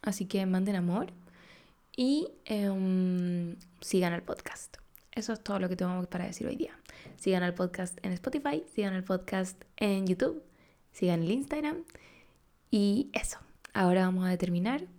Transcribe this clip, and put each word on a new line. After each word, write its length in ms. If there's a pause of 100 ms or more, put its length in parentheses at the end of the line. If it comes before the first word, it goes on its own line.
Así 240
que 200
manden 300
amor 320 (880)
y, 320 (180)
em, 1080 (260)
sigan 320
al 80
podcast. 560 (360)
Eso 200
es 100
todo 160
lo 100
que 60
tengo 280
para 240
decir 200
hoy 80
día. 160 (440)
Sigan 260
al 140
podcast 480
en 80
Spotify, 520 (120)
sigan 180
al 100
podcast 560 (180)
en 280
YouTube, 380 (480)
sigan 320
el 80
Instagram. 460 (920)
Y 440
eso, 260 (340)
ahora 320
vamos 200
a 40
determinar 540 (160)